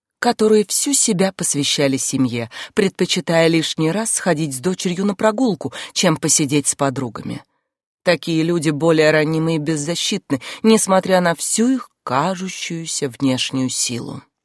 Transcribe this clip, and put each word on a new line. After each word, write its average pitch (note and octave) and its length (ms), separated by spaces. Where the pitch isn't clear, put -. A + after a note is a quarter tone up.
которые G#3+ 460
всю - 260
себя F#3+ 400
посвящали C#3+ 640
семье, B2 540
предпочитая F3+ 760
лишний D#3+ 420
раз G#3+ 220
сходить D#3 420
с B2+ 60
дочерью F#3 460
на G3+ 100
прогулку, A3 560
чем D#3+ 240
посидеть D3 520
с - 80
подругами. B2+ 680
Такие E3 400
люди E3 260
более D#3+ 400
ранимы D#3+ 460
и - 20
беззащитны, D3+ 840
несмотря F#3+ 580
на E3+ 140
всю - 360
их B3+ 200
кажущуюся E3 1040
внешнюю C3 640
силу. - 520